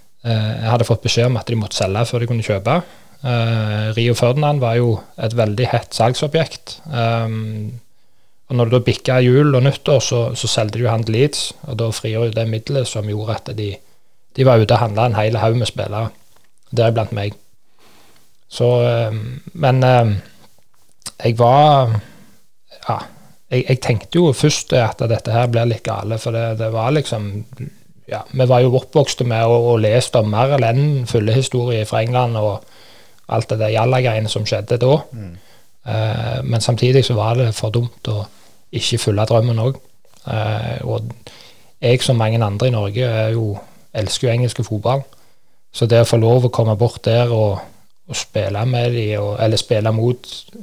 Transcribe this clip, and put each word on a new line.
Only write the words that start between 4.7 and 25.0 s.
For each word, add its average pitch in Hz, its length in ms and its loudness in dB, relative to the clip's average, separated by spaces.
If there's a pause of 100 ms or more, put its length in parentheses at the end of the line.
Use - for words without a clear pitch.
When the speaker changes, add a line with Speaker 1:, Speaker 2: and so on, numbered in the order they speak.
Speaker 1:
jo 120 160 2 (240)
et 113 180 -4
veldig 110 360 0
hett - 220 -4
salgsobjekt. - 880 -2 (120)
Ehm, 113 880 -4 (680)
og 131 80 -2
når 117 120 2
du 123 100 4
da 120 60 0
bikka 127 360 0
jul 135 320 6
og 127 120 4
nyttår, 135 360 2
så, 120 200 -2 (180)
så 117 100 -4
solgte 110 300 -2
de 123 80 0
jo 110 40 2
han 113 140 0
til 110 140 0
Leeds, 147 240 0 (260)
og 117 120 -8
da 113 120 -2
frigjorde 110 460 -4
det 113 100 0
middelet 117 400 -2
som 107 200 -6
gjorde 107 280 -4
at - 220 -12
de, 101 160 -6 (600)
de 131 120 2
var 117 140 6
ute 107 120 4
og 120 80 2
handlet 113 280 0
en 107 80 -2
hel 110 240 0
haug 113 180 2
med 104 80 -2
spillere, 104 400 -6 (640)
deriblant 113 440 0
meg. 104 200 -6 (1120)
Så, 120 200 0 (200)
eh, 113 300 -2 (340)
men, 131 320 2
eh, 120 300 6 (1040)
jeg 120 200 0
var, 131 600 6 (880)
ja, 110 100 -2 (540)
jeg, 127 160 0
jeg 127 180 2
tenkte - 360 0
jo 160 160 4
først - 400 0
at 120 340 0